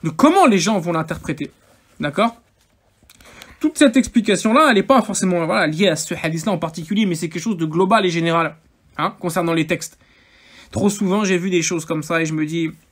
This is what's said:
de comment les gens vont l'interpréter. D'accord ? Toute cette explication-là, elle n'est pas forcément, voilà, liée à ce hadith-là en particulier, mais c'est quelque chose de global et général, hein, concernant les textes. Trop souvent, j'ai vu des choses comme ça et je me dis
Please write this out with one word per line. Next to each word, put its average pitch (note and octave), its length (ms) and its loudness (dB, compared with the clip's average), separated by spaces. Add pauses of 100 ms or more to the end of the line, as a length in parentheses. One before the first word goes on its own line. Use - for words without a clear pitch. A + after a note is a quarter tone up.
de E3 60 -2
comment F4 360 4
les G3+ 140 4
gens G3 200 0
vont E3+ 140 -4
l'interpréter. D#3 580 -6 (480)
D'accord ? G3+ 360 -2 (1200)
Toute D4+ 180 -2
cette C4+ 180 6
explication-là, A#3 720 2
elle A#3 60 4
n'est F#3+ 80 4
pas C4+ 200 4
forcément, F#3 420 -2
voilà, F#3 220 0
liée D#3 200 0
à - 80 2
ce - 200 -8
hadith-là D#3+ 360 -4
en F3+ 60 -2
particulier, E3+ 480 -4
mais F3+ 80 -2
c'est D#3+ 160 -6
quelque E3+ 140 -10
chose G#3+ 140 -4
de D#3+ 80 -2
global F#3 400 2
et F3+ 40 2
général, E3 460 0 (420)
hein, E3 220 -4
concernant E3+ 340 -2
les D#3+ 140 0
textes. - 320 -6 (720)
Trop G3+ 180 0
souvent, G3+ 340 0
j'ai F#3 140 0
vu F#3 140 -4
des F3 100 2
choses E3 240 -4
comme D#3 160 -4
ça E3 200 -2
et E3 40 0
je D#3 80 -4
me D#3 120 -2
dis D#3+ 260 -4 (200)